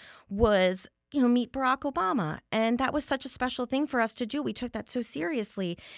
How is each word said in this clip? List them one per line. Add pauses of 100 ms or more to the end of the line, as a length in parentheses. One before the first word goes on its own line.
(280)
was, (240)
you
know,
meet
Barack
Obama. (100)
And
that
was
such
a
special
thing
for
us
to
do.
We
took
that
so
seriously. (200)